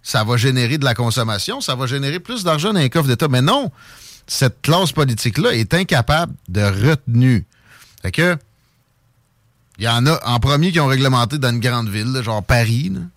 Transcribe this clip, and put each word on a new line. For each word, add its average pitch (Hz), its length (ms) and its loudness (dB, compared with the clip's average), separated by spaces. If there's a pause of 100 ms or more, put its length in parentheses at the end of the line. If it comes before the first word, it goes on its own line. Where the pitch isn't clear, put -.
ça 110 200 -2
va 120 140 0
générer 127 400 0
de 139 80 -2
la 123 80 2
consommation, 117 680 -4
ça 143 140 -4
va 127 120 -4
générer 139 320 -4
plus 220 240 -10
d'argent 170 300 0
dans 190 60 2
les 131 100 2
coffres 151 180 0
d'État. 139 220 0
Mais 127 120 2
non, 220 300 0 (560)
cette - 340 -2
classe 165 300 2
politique-là 135 640 0
est 113 180 0
incapable 165 600 0 (160)
de 98 120 0 (280)
retenue. 123 560 2 (560)
Fait 95 100 -6
que, 170 260 0 (1400)
il 107 60 -6
y 117 40 0
en 120 160 2
a 156 200 2
en 120 140 0
premier 143 320 2
qui 170 80 2
ont 143 80 2
réglementé 131 520 2
dans 131 100 0
une 120 100 -2
grande 120 300 -2
ville, 107 220 -4
là, 131 100 -4
genre 107 220 -4
Paris, 120 500 0
là. 190 60 -6 (180)